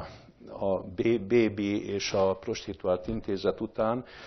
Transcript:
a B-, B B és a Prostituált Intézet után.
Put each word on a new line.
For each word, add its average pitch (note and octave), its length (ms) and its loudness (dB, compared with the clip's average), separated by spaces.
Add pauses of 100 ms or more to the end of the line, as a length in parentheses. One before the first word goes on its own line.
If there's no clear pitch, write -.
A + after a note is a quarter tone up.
(500)
a G2 300 0 (160)
B-, A#2 320 2
B A2 60 2 (220)
B G#2+ 40 -6
és G2+ 540 -2
a F#2+ 220 4
Prostituált - 720 -2
Intézet G2+ 540 0
után. A2+ 420 0 (240)